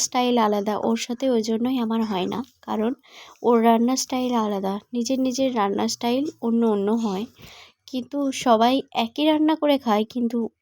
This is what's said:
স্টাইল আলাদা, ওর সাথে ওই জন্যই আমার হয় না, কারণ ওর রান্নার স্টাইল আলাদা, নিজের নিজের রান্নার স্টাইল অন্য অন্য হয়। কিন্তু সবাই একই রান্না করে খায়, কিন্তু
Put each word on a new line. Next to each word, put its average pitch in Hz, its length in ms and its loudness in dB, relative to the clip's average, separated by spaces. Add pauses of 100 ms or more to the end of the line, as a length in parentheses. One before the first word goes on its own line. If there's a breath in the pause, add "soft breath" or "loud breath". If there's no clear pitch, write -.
স্টাইল 247 340 0
আলাদা, 208 400 0
ওর 226 200 0
সাথে 240 320 -6
ওই 233 120 2
জন্যই 233 360 -2
আমার 226 260 -2
হয় 190 280 -2
না, 202 80 -6 (240)
কারণ 214 280 -2 (500 loud breath)
ওর 240 220 4
রান্নার 233 400 4
স্টাইল 254 280 -4 (140)
আলাদা, 196 280 -2 (180)
নিজের 247 280 -2
নিজের 262 340 0
রান্নার 208 420 0
স্টাইল 247 280 -2 (180)
অন্য 233 240 0
অন্য 202 220 2 (120)
হয়। 208 240 -4 (600 loud breath)
কিন্তু 254 320 -8 (260)
সবাই 240 300 4 (220)
একই 233 300 -2
রান্না 311 300 2
করে 294 220 2
খায়, 220 340 0
কিন্তু 240 260 -2 (240)